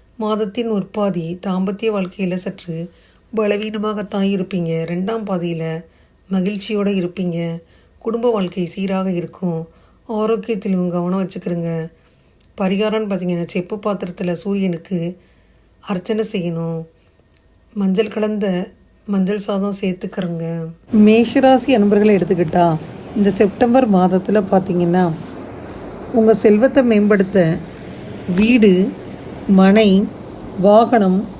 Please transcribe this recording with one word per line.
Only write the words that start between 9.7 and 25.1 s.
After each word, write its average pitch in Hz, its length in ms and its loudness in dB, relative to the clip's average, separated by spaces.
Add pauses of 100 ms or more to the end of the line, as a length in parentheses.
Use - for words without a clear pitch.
ஆரோக்கியத்திலும் 214 800 -2
கவனம் 180 340 -2
வச்சுக்கிறங்க. 170 680 -6 (680)
பரிகாரம்னு 208 520 -2
பார்த்தீங்கன்னா, 180 380 -4
செப்பு 185 280 -6
பாத்திரத்துல 196 560 -6
சூரியனுக்கு 180 840 -4 (600)
அர்ச்சனை 214 520 -4
செய்யணும். 165 520 -4 (880)
மஞ்சள் 196 340 0
கலந்த 208 600 -2 (380)
மஞ்சள் 202 340 0
சாதம் 196 420 -4
சேர்த்துக்கிறங்க. 170 840 -6 (280)
மேஷராசி 240 800 6
அன்பர்களை 208 380 4
எடுத்துக்கிட்டா, 170 600 2 (400)
இந்த 202 140 2
செப்டம்பர் 233 600 2
மாதத்துல 185 600 2
பார்த்தீங்கன்னா, 180 580 2 (1040)